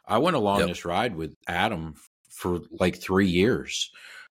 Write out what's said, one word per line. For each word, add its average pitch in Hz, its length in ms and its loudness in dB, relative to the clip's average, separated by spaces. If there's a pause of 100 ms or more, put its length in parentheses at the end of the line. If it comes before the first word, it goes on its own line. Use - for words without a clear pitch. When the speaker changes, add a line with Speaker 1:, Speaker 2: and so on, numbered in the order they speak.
Speaker 1:
I 104 100 0
went 160 200 2
along 101 240 2
Speaker 2:
Yep. 87 80 2
Speaker 1:
this 85 180 -8
ride 98 280 -2
with 80 200 -8 (120)
Adam 87 480 -2 (360)
for, 90 300 -2 (100)
like, 90 260 0
three 95 320 2
years, 87 600 0 (400)